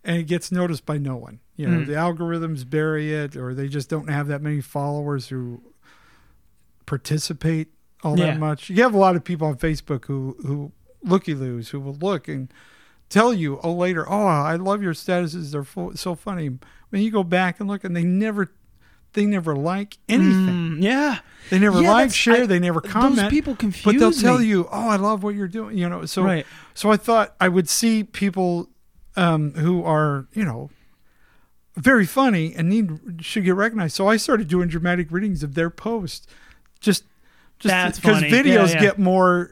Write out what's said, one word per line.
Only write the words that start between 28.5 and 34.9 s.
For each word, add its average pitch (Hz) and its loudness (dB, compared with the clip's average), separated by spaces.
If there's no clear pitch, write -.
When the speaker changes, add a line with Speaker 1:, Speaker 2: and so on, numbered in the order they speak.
Speaker 1:
um, 156 0
who 170 0
are, 151 0
you 214 -2
know, 131 -8
very 220 4
funny 180 0
and 170 0
need, 202 0
should 208 -4
get 180 4
recognized. 208 -2
So 196 0
I 220 4
started 214 -2
doing 180 0
dramatic 170 -2